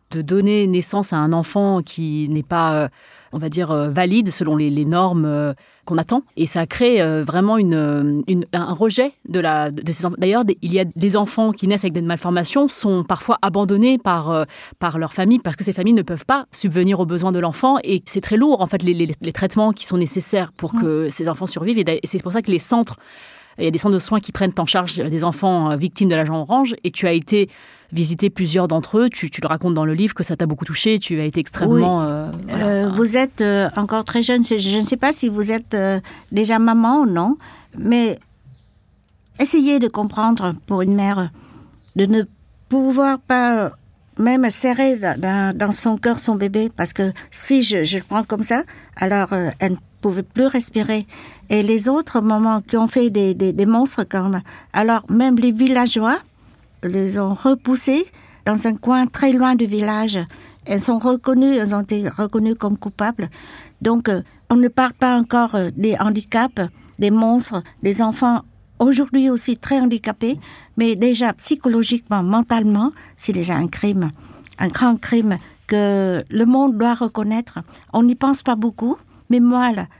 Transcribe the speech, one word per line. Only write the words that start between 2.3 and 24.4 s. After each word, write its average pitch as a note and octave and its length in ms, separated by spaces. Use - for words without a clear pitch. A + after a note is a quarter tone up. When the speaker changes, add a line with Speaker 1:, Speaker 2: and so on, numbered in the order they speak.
Speaker 1:
pas, E3 320
euh, D3+ 120
on D3+ 80
va D#3 100
dire, D#3+ 220
euh, D3 180
valide F3+ 400
selon D#3 260
les, D3+ 140
les D3 160
normes, F3 400
euh, D3 280
qu'on D#3+ 120
attend. A3+ 240
Et E3 80
ça E3 220
crée, A#3+ 340
euh, D#3 240
vraiment F#3 320
une, F#3 160
euh, D3 540
une, F3+ 260
un F3 220
rejet A3+ 360
de F3 120
la, D#3 320
de D3+ 200
ces E3 140
enfants. F3 140
D'ailleurs, G#3 260
des, G3+ 160
il F3 100
y F#3 80
a F#3 60
des F3+ 320
enfants A3 340
qui G3+ 160
naissent G3+ 160
avec F3+ 100
des E3+ 100
malformations F3 640
sont F#3+ 360
parfois - 380
abandonnés G3+ 560
par, E3+ 320
euh, D#3 160
par E3 220
leur D#3+ 140
famille G#3+ 260
parce E3+ 160
que - 80
ces F#3+ 100
familles G#3 220
ne G3+ 80
peuvent D#3+ 220
pas C4+ 260
subvenir F3+ 480
aux F3+ 80
besoins F3 240
de F3+ 80
l'enfant. G#3+ 440
Et F#3 220
c'est - 160
très G#3+ 160
lourd, B3+ 240
en F3 60
fait, F#3 160
les, F3 100
les, E3+ 160
les D#3+ 140
traitements G#3 380
qui G3+ 140
sont F3+ 120
nécessaires F3+ 560
pour E3+ 220
Speaker 2:
Mm. A#3 60
Speaker 1:
que D#3 280
ces D#3+ 180
enfants E3+ 200
survivent. G#3+ 320
Et F#3+ 40
d'a-, D#3+ 120
et - 100
c'est - 160
pour F3+ 120
ça A3+ 100
que - 80
les F3 80
centres... A#3 380
Il - 80
y - 20
a D#3+ 40
des E3 80
centres G3+ 140
de F#3 60
soins G#3+ 200
qui - 120
prennent F#3 280